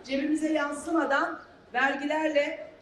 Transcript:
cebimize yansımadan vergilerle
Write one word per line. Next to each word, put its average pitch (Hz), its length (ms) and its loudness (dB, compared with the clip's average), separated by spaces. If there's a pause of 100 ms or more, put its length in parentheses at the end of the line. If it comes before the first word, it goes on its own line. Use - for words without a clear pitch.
cebimize 302 480 0
yansımadan 294 840 0 (360)
vergilerle 285 840 0 (240)